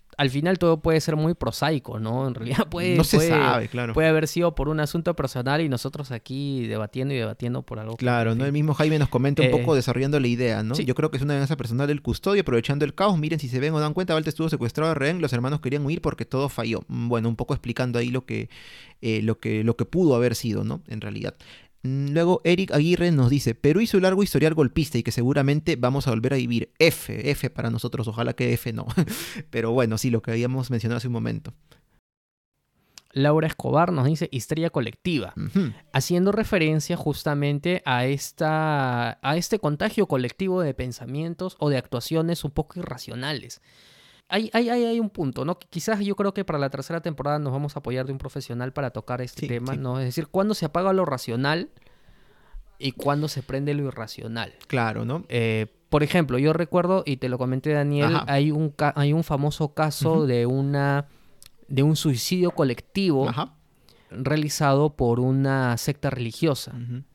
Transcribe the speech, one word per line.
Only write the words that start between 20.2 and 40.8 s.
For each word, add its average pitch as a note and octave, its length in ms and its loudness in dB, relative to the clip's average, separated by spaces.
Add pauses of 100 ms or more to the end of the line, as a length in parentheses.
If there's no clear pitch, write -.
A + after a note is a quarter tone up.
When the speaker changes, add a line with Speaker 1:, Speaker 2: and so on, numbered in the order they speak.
Speaker 2:
sido, G#2 300 -2
¿no? - 240 -6
En A2 100 -8
realidad. G#2 360 -8 (480)
Mm, C#3 280 -2
luego E3+ 320 4
Eric F3+ 300 2
Aguirre E3+ 380 4
nos C3 180 6
dice, B2+ 240 2
"Perú D#3+ 280 4
hizo A3+ 160 2
un F3+ 60 6
largo F#3+ 200 4
historial D#3 320 2
golpista D3+ 420 2
y A#2 60 0
que A#2 80 -2
seguramente C#3 640 2
vamos B2+ 320 0
a - 20 2
volver A#2 240 0
a C#3 40 2
vivir. A#2+ 420 -2
F, C3 500 2
F C#3 220 -2
para A#2+ 180 -4
nosotros, A#2 380 -4
ojalá A#2 260 -2
que A#2+ 200 0
F A#2+ 200 -4
no". A2 140 -8
<laughs> - 640 -4
Pero A2+ 220 -2
bueno, A2+ 260 2
sí, C3 100 0
lo A2+ 140 0
que A#2 80 -6
habíamos B2 400 -2
mencionado A#2 260 -2
hace A#2 100 -6
un A#2+ 60 -2
momento. A2+ 400 -6 (1600)
Speaker 1:
Laura D3 340 2
Escobar D3+ 460 2
nos C3 140 2
dice, D#3+ 240 0
"Histeria D#3 400 -4
colectiva". C3+ 640 -4
Speaker 2:
Ujú. A2+ 340 0 (220)
Speaker 1:
Haciendo F3 380 2
referencia D#3+ 680 0
justamente C#3+ 880 -2
a B2+ 200 0
esta, C#3 1160 -2
a D3 160 0
este - 220 -2
contagio F#3 480 0
colectivo F3+ 540 -2
de C#3+ 120 -2
pensamientos C#3+ 840 -8